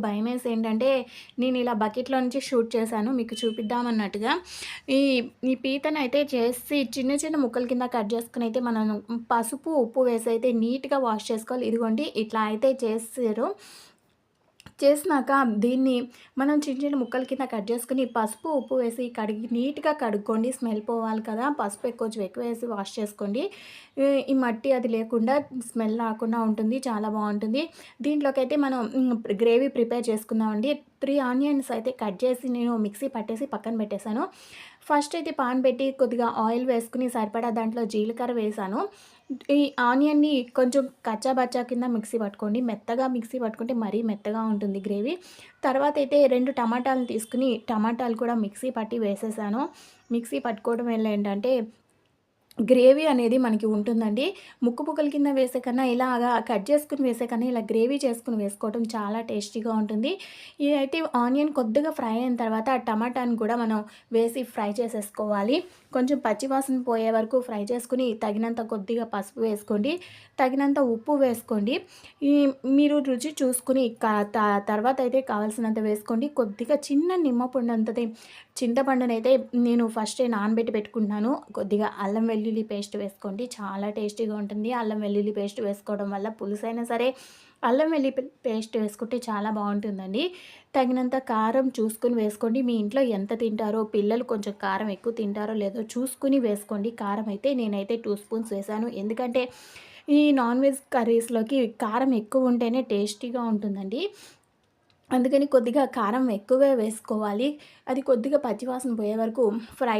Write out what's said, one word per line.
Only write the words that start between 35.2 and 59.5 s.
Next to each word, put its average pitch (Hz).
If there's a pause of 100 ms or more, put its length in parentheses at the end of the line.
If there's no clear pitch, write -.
పాన్ 254
పెట్టి 254 (160)
కొద్దిగా 240 (160)
ఆయిల్ 240
వేసుకుని 240
సరిపడా 233
దాంట్లో 226 (120)
జీలకర్ర 233
వేసాను. 214 (760)
ఈ 294 (280)
ఆనియన్ని 294 (260)
కొంచెం 254 (240)
కచ్చా 226
బచ్చా 247
కింద 247 (100)
మిక్సీ 220
పట్టుకోండి. 208
మెత్తగా 233 (100)
మిక్సీ 233
పట్టుకుంటే 226
మరీ 202 (100)
మెత్తగా 208 (120)
ఉంటుంది 202
గ్రేవీ. 208 (500)
తర్వాత 285
అయితే 285 (160)
రెండు 254
టమాటాలు 247
తీసుకుని 247 (180)
టమాటాలు 233
కూడా 233
మిక్సీ 254
పట్టి 220
వేసేసాను. 214 (480)
మిక్సీ 233
పట్టుకోవడం 233
వల్ల 220 (100)
ఏంటంటే 202 (1040)
గ్రేవీ 254
అనేది 247
మనకి 220
ఉంటుందండి. 220 (400)
ముక్కు 240
పుక్కల 302
కింద 285
వేసే 254
కన్నా 254
ఇలాగా 247 (180)
కట్ 202
చేసుకుని 294
వేసే 240
కన్నా 233
ఇలా 233
గ్రేవీ 226
చేసుకుని 233
వేసుకోవడం 214 (120)
చాలా 214 (100)
టేస్టీగా 220 (100)